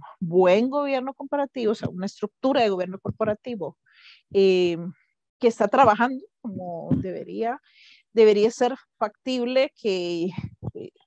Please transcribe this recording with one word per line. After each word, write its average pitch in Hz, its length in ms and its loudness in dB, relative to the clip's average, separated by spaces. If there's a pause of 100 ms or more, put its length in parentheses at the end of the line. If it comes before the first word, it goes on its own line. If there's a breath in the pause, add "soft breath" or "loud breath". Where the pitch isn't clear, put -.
(200 loud breath)
buen 185 480 4
gobierno 269 460 -4
corporativo, 277 580 -4
o - 20 -4
sea, - 140 -8
una 180 160 -8
estructura 262 560 -2
de 226 80 2
gobierno 185 300 -4
corporativo, 208 800 -8 (560 soft breath)
eh, 185 420 2 (640)
que 247 80 2
está 220 200 0
trabajando 254 540 4 (200)
como 175 540 -10
debería, 185 600 -6 (540 soft breath)
debería 214 380 6
ser 247 240 -2 (240)
factible 254 840 -2
que, 175 480 -2 (800 loud breath)